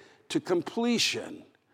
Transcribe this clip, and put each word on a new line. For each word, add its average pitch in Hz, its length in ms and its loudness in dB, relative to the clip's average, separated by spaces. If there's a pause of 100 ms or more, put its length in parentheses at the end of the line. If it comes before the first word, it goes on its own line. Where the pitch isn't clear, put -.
(300)
to 160 100 2
completion 185 1040 0 (300)